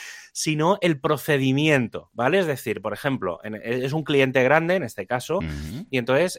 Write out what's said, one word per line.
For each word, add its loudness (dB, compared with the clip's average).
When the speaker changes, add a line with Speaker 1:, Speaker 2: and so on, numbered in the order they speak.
Speaker 1:
sino 0
el 2
procedimiento, 2
¿vale? 2
Es 2
decir, -4
por -4
ejemplo, -4
en, -10
es -4
un -4
cliente 4
grande 4
en -2
este -8
caso, -2
Speaker 2:
Ujú. -8
Speaker 1:
y 0
entonces, 2